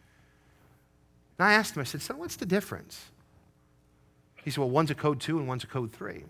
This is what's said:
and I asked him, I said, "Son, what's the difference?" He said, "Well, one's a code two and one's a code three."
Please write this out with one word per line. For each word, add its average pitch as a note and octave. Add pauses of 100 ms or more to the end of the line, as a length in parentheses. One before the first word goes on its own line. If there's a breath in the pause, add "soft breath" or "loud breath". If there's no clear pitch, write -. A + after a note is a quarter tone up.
(1400 soft breath)
and F3+
I G#3
asked G#3+
him, D3
I -
said, -
"Son, C4
what's E4+
the A#3+
difference?" - (1300)
He D3
said, C3
"Well, C3
one's D3
a C#3
code D3
two D#3+
and C#3
one's B2+
a -
code A#2+
three." -